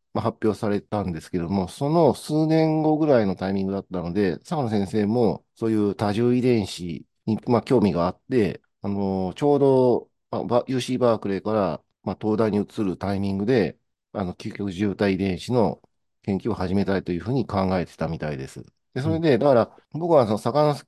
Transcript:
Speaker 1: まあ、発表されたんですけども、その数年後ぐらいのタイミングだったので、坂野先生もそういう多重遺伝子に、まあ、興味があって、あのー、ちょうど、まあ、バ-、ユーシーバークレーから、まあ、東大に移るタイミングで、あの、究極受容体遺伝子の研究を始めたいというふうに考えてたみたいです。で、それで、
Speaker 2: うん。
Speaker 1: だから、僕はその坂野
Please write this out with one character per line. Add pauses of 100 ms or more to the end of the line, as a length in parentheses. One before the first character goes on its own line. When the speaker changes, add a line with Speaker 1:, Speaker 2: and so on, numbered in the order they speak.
(140)
Speaker 1:
ま
あ、
発
表
さ
れ
た
ん
で
す
け
ど
も、
そ
の
数
年
後
ぐ
ら
い
の
タ
イ
ミ
ン
グ
だ
っ
た
の
で、
坂
野
先
生
も (100)
そ
う
い
う
多
重
遺
伝
子 (200)
に、
ま
あ、
興
味
が
あ
っ (100)
て、 (200)
あ
の
ー、
ち
ょ
う
ど、 (200)
ま
あ、
バ-、
ユ
ー
シ
ー
バ
ー
ク
レ
ー
か
ら、 (220)
ま
あ、
東
大
に
移
る
タ
イ
ミ
ン
グ
で、 (340)
あ
の、
究
極
受
容
体
遺
伝
子
の (420)
研
究
を
始
め
た
い
と
い
う
ふ
う
に
考
え
て
た
み
た
い
で
す。 (280)
で、
そ
れ
で、
Speaker 2:
う
ん。
Speaker 1:
だ
か
ら、 (140)
僕
は
そ
の
坂
野 (120)